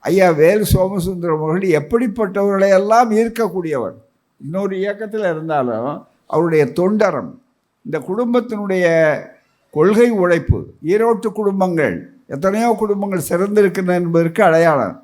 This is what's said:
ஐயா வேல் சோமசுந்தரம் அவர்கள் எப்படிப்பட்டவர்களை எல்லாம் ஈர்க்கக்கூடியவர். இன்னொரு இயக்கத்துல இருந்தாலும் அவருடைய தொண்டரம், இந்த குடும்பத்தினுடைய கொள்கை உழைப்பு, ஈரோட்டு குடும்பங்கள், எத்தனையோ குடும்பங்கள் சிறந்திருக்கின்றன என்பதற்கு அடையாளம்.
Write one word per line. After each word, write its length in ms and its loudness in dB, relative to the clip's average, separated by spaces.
ஐயா 280 2
வேல் 400 4
சோமசுந்தரம் 720 -2
அவர்கள் 360 0
எப்படிப்பட்டவர்களை 880 -2
எல்லாம் 320 2
ஈர்க்கக்கூடியவர். 840 -2
இன்னொரு 340 -6
இயக்கத்துல 560 -6
இருந்தாலும் 580 -4
அவருடைய 360 2
தொண்டரம், 580 0
இந்த 140 -6
குடும்பத்தினுடைய 840 -2
கொள்கை 360 4
உழைப்பு, 380 0
ஈரோட்டு 480 0
குடும்பங்கள், 680 0
எத்தனையோ 480 -2
குடும்பங்கள் 540 -4
சிறந்திருக்கின்றன 720 0
என்பதற்கு 420 0
அடையாளம். 600 2